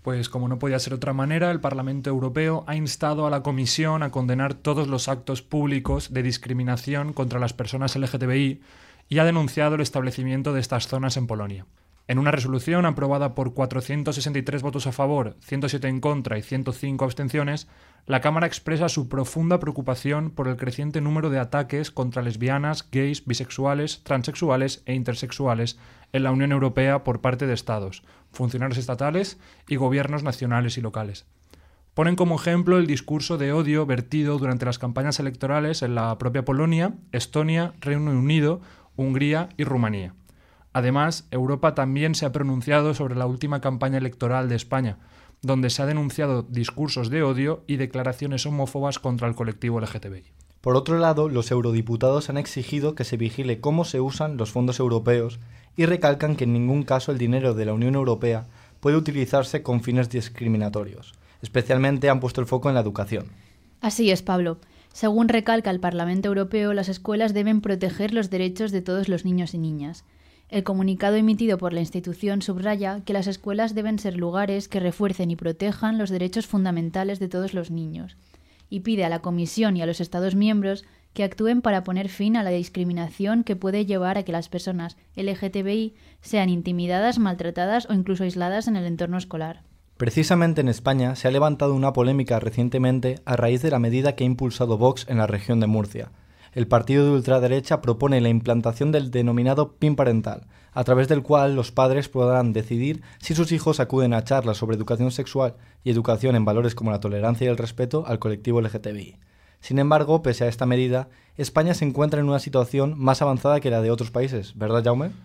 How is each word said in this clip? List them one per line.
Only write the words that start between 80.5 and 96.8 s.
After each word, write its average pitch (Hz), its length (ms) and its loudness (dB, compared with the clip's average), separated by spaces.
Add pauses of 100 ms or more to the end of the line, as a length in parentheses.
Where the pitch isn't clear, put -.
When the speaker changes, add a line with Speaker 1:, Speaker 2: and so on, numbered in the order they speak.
Speaker 3:
que 202 100 -2
actúen 220 380 0
para 190 220 2
poner 185 260 -2
fin 208 260 0
a 226 60 0
la 190 80 -2
discriminación 180 920 -2
que 208 120 -2
puede 196 300 -2
llevar 190 320 0
a 196 60 -2
que 185 80 -6
las 165 180 -4
personas 180 480 -6 (180)
L 196 200 -2
G 190 160 -6
T 196 100 -4
B 196 140 -2
I 220 200 -2 (260)
sean 190 280 2
intimidadas, 180 680 0
maltratadas 180 680 0
o 233 60 0
incluso 190 300 0
aisladas 185 440 -2
en 220 80 2
el 175 120 -2
entorno 170 320 -2
escolar. 165 420 -8 (360)
Speaker 2:
Precisamente 160 640 4
en 127 80 2
España 131 460 2
se 131 120 -2
ha 127 40 4
levantado 143 440 2
una 135 180 2
polémica 127 460 2
recientemente 127 840 2
a 127 120 0
raíz 120 260 2
de 156 80 2
la 139 80 2
medida 123 380 2
que 131 80 0
ha 127 40 4
impulsado 120 520 0
Vox 127 300 4
en 120 100 2
la 107 80 4
región 107 320 0
de 107 80 4
Murcia. 107 440 -2 (400)
El 117 160 -2
partido 135 380 4